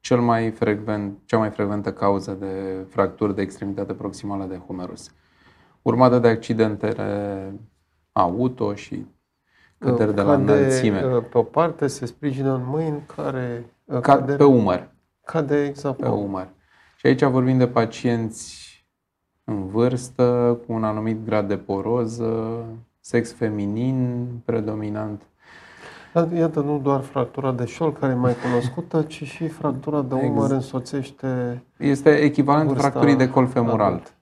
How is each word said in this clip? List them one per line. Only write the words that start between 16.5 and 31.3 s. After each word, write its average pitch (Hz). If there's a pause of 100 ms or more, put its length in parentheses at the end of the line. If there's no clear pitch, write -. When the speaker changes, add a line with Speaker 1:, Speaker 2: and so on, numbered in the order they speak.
Speaker 1:
Și -
aici 131
vorbim 127
de 123
pacienți 113 (840)
în 101
vârstă, 120
cu 113
un 110
anumit 110
grad 107
de 98
poroză, 113 (360)
sex -
feminin 123 (160)
predominant. 107 (880)
Speaker 2:
Dar, 170
iată, 165
nu 147
doar 139
fractura 131
de 123
șold, 147
care 135
e 123
mai 123
cunoscută, 131
ci 156
și 151
fractura 147
de 131
umăr 127 (200)
Speaker 1:
Exact. 135
Speaker 2:
însoțește 127 (140)